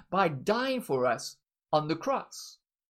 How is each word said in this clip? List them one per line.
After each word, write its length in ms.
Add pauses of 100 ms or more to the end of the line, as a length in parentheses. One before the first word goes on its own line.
(100)
by 180
dying 540
for 240
us 300 (360)
on 160
the 80
cross. 640 (320)